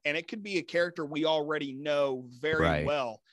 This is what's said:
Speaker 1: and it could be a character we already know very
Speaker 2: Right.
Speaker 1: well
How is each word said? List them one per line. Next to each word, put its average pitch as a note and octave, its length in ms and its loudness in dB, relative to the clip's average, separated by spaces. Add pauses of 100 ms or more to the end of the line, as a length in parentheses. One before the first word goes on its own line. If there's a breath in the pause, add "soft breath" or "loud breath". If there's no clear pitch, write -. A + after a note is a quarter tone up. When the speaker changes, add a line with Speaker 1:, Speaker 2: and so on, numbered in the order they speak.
Speaker 1:
and D3 120 2
it E3+ 120 -4
could A3 140 -8
be G3 160 -2
a D#3 40 0
character E3+ 420 0
we D3 200 -2
already D3+ 480 0
know C#3 560 0
very B2+ 340 0
Speaker 2:
Right. D2+ 240 4
Speaker 1:
well C3 340 -2 (120)